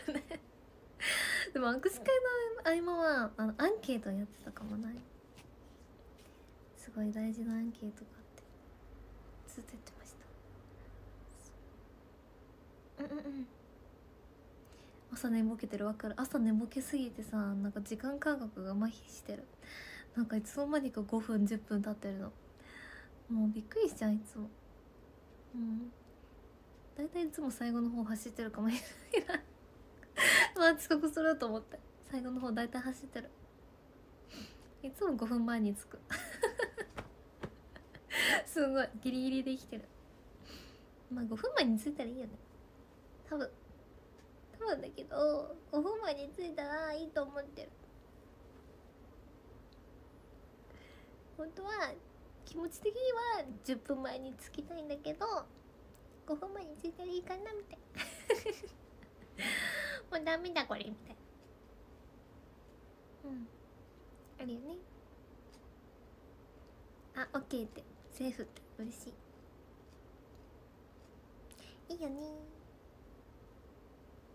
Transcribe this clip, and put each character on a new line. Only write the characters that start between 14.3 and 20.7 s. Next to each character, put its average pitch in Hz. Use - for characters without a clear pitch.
朝 240
寝 226
ぼ 220
け 220
て 208
る、 202
わ 214
か 214
る。 208
朝 269
寝 220
ぼ 220
け 262
す 285
ぎ 254
て 220
さ、 220
な 202
ん -
か 208
時 214
間 277
感 294
覚 214
が 190
麻 202
痺 226
し -
て 208
る。 -
な 233
ん -
か 220
い 208
つ -
の 285
間 294